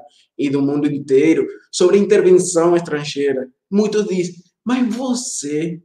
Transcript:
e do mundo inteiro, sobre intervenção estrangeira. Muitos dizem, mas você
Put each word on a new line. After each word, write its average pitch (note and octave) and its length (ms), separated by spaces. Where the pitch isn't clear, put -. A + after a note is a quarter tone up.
e C#3 100
do C#3 140
mundo C#3+ 240
inteiro, C#3 580
sobre F#3 260
intervenção F3 800
estrangeira. D3 720
Muitos G#3 380
dizem, F3+ 300
mas A#3 300
você E3+ 920